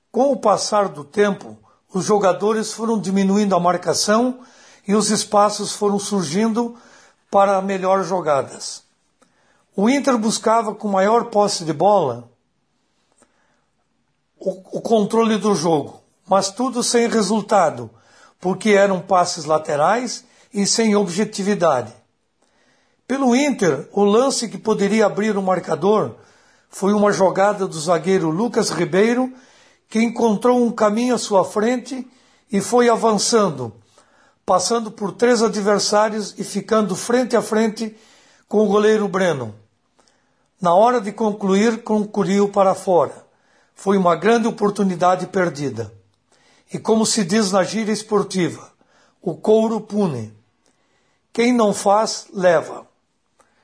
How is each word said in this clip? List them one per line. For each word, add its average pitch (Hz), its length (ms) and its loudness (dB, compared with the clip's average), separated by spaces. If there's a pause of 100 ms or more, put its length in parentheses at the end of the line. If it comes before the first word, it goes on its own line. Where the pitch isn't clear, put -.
(120)
Com 262 220 2
o - 20 -4
passar 202 540 0
do 147 160 -14
tempo, 190 520 -2 (360)
os 185 100 -2
jogadores 202 720 0
foram 226 260 -4
diminuindo 196 560 0
a 170 60 2
marcação 180 800 0 (440)
e 196 80 -2
os 214 160 2
espaços 208 600 0
foram 202 260 -2
surgindo 208 800 -2 (560)
para 196 300 4
melhor 190 420 0
jogadas. 160 800 -4 (880)
O 202 160 0
Inter 269 280 0
buscava 220 580 0
com 214 140 -10
maior 208 380 2
posse 202 360 0
de 160 80 -4
bola 151 580 0 (2000)
o, - 420 -8
o - 20 -14
controle 220 560 2
do 202 180 2
jogo, 156 480 -2 (220)
mas 190 240 0
tudo 247 320 -4
sem 233 280 0
resultado, 190 800 0 (500)
porque 185 300 -2
eram 196 320 4
passes 175 420 0
laterais 156 800 -2 (300)
e 202 120 0
sem 220 300 2
objetividade. 185 1000 -2 (1120)
Pelo 254 300 0
Inter, 196 560 0
o 202 140 2
lance 240 420 0
que 185 100 -12
poderia 208 480 0
abrir 196 320 -2
o 196 40 -4
marcador 180 720 -2 (540)
foi 196 240 -2
uma 208 180 2
jogada 185 560 0
do 160 100 -10
zagueiro 165 520 0
Lucas 214 400 -2
Ribeiro, 214 640 0 (560)
que 220 120 -2
encontrou 233 640 2
um 226 80 0
caminho 226 440 0
à - 20 0
sua 196 260 2
frente 247 640 -4 (400)
e 196 120 0
foi 240 280 2
avançando, 202 840 0 (720)
passando 214 440 0
por 190 220 -8
três 240 320 2
adversários 208 920 0
e 196 80 -8
ficando 202 500 -2
frente 240 400 0
a 214 60 2
frente 220 560 -2 (500)
com 202 120 0
o 214 80 4
goleiro 208 420 2
Breno. 160 440 -2 (1080)
Na 175 120 2
hora 233 280 4
de 202 100 -8
concluir, 208 720 0
concluiu 202 640 0
para 196 260 2
fora. 175 520 0 (500)
Foi 196 220 0
uma 175 180 2
grande 220 320 2
oportunidade 190 800 0
perdida. 139 640 -4 (800)
E - 80 -8
como 220 260 0
se 214 180 0
diz 190 280 0
na 190 120 2
gíria 202 280 -4
esportiva, 185 800 -4 (500)
o 170 140 -6
couro 220 440 2
pune. 165 540 -4 (960)
Quem 240 220 2
não 220 180 4
faz, 202 640 0
leva. 175 540 0 (760)